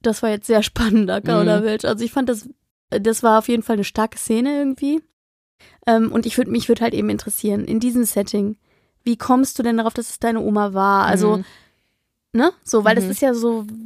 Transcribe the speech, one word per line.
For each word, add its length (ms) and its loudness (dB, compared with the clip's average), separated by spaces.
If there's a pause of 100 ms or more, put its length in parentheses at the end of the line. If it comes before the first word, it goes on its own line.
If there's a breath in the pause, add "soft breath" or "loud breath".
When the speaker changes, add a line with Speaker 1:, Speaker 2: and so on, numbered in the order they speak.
Speaker 1:
das 200 0
war 80 0
jetzt 160 -4
sehr 160 4
spannender 560 0
Speaker 2:
Mhm. 60 -8
Speaker 1:
Kauderwelsch. 600 2
Also 200 -2
ich 80 -6
fand 160 0
das, 200 -4 (420)
das 340 0
war 160 6
auf 80 -2
jeden 160 -2
Fall 100 -2
eine 100 0
starke 340 -4
Szene 400 -2
irgendwie. 440 -2 (800 soft breath)
Ähm, 280 2
und 140 0
ich 120 -2
würd, 80 0
mich 220 -2
würd 120 2
halt 140 0
eben 160 -2
interessieren, 540 -4
in 160 -2
diesem 240 0
Setting, 520 -2 (460)
wie 140 0
kommst 420 0
du 60 -2
denn 140 0
darauf, 160 -2
dass 160 -8
es 100 -14
deine 200 0
Oma 340 -2
war? 320 2
Also, 320 2
Speaker 2:
Mhm. 60 -8 (880 soft breath)
Speaker 1:
ne? 200 2 (120)
So, 200 0
weil 100 4
das 120 0
Speaker 2:
Mhm. 40 -4
Speaker 1:
ist 120 -4
ja 120 2
so, 300 -2 (220)